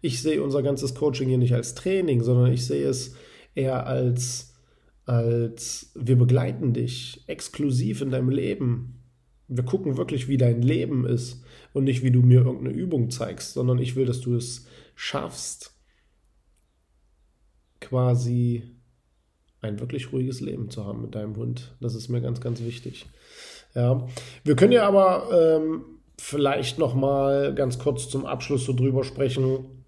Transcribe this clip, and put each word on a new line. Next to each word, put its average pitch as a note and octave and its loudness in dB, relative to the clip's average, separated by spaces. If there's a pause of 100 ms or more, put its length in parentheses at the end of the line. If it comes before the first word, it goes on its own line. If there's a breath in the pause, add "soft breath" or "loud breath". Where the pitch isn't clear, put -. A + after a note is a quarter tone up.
Ich B2+ -4
sehe D3+ 0
unser C#3 0
ganzes C#3 -2
Coaching C3 0
hier B2+ 2
nicht B2 4
als A#2 -2
Training, F3 0
sondern B2 4
ich B2 0
sehe C#3 0
es - -4 (400 loud breath)
eher C3 -2
als, B2 -2 (500 soft breath)
als A#2 -2
wir B2 2
begleiten B2 2
dich - -6
exklusiv B2 -2
in C#3 -4
deinem B2+ 0
Leben. - -2 (440)
Wir B2 -2
gucken C#3+ -2
wirklich, B2+ -4
wie C3+ 0
dein A#2+ 4
Leben C3 0
ist - -4 (300 loud breath)
und C#3 0
nicht, B2+ 0
wie C3 2
du B2 6
mir B2 10
irgendeine B2+ 0
Übung D3+ -2
zeigst, - -8
sondern B2+ 0
ich B2 -2
will, C3 2
dass A#2+ -2
du B2 -2
es - -6 (300 loud breath)
schaffst, - -10 (2000)
quasi A#2+ 0 (960)
ein G#2 -6
wirklich B2 -8
ruhiges B2+ -4
Leben - -8
zu G#2 -10
haben A2 -8
mit A2 -12
deinem G#2+ -6
Hund. A#2+ -8
Das A#2 -6
ist A2+ -10
mir A#2+ -2
ganz, A#2+ -6
ganz A#2 -6
wichtig. - -12 (680 loud breath)
Ja. B2 2 (360 loud breath)
Wir D3 4
können G#3 6
ja A3+ 6
aber, F#3+ 4
ähm, D#3+ 4 (340)
vielleicht C#3 -2
noch B2+ 2
mal C#3 2
ganz C3 0
kurz B2 -2
zum C3+ -4
Abschluss C3 -4
so C3+ -2
drüber B2+ 2
sprechen C3 -2 (220)